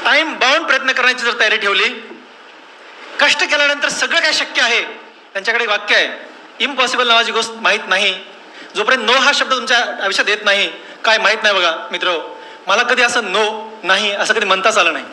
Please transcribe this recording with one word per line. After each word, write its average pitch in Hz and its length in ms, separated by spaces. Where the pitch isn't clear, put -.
टाइम 277 300
बाउंड 277 320
प्रयत्न 262 260
करण्याची 247 320
जर 233 160
तयारी 214 160
ठेवली, 202 320
कष्ट - 200
केल्यानंतर 294 480
सगळं - 320
काय 302 120
शक्य - 300
आहे. 233 200
त्यांच्याकडे 226 320
एक 214 60
वाक्य 208 240
आहे, 165 140
"इम्पॉसिबल 247 480
नावाची 226 240
गोष्ट 226 180
माहीत 220 380
नाही." 190 320
जोपर्यंत 226 260
नो 220 100
हा 269 220
शब्द 262 180
तुमच्या 247 260
आयुष्यात 202 500
येत 208 160
नाही, 196 280
काय 220 140
माहीत 202 240
नाही. 208 120
बघा 175 220
मित्र, 175 440
मला 208 160
कधी 247 200
असं 233 300
नो 214 380
नाही 202 300
असं 202 220
कधी 208 120
म्हणताच 185 320
आलं 170 140
नाही. 131 200